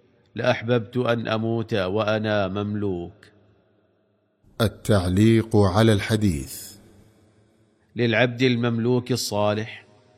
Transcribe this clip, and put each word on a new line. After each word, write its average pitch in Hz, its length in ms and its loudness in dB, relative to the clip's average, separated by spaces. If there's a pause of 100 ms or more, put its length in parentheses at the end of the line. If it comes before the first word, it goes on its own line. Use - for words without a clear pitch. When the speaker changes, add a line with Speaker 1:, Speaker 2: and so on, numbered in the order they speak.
(360)
Speaker 1:
لأحببت 117 640 -2
أن 117 300 -2
أموت 110 460 -2
وأنا 104 760 -2
مملوك. 101 760 -6 (1400)
Speaker 2:
التعليق 107 920 2
على 104 380 4
الحديث. 101 760 -2 (1200)
Speaker 1:
للعبد 117 460 0
المملوك 120 720 0
الصالح 104 760 -2 (320)